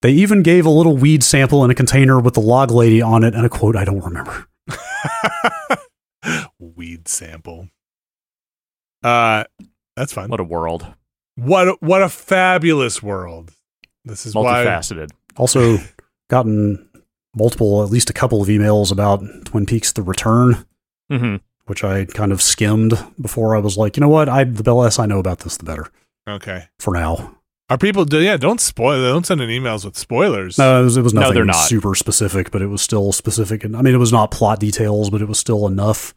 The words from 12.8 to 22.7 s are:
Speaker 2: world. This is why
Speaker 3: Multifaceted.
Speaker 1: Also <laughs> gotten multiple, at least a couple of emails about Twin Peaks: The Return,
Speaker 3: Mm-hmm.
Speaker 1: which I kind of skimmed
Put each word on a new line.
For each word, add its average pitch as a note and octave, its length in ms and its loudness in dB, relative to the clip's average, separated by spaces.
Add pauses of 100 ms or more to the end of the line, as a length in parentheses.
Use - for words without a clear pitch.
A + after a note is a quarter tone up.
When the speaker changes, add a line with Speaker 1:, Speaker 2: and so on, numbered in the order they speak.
Speaker 2:
world. F2 500 -10 (520)
This A2+ 220 -16
is G#2+ 80 -12
why A#2+ 300 0
Speaker 3:
Multifaceted. E2+ 460 -6 (260)
Speaker 1:
Also A#2+ 420 2 (260)
<laughs> - 260 -18
gotten G#2 580 0 (460)
multiple, G#2+ 480 0
at G2+ 80 -4
least A#2 200 0
a - 20 -8
couple A#2+ 300 0
of F#2+ 60 -2
emails G#2 440 2
about G2 300 0 (220)
Twin G#2 220 -4
Peaks: - 260 -2
The A2 100 -6
Return, A2+ 600 0 (460)
Speaker 3:
Mm-hmm. A#2 260 -4 (300)
Speaker 1:
which - 180 -8
I F#2+ 220 -2
kind G2+ 260 -4
of F#2 80 -2
skimmed A2 520 2 (280)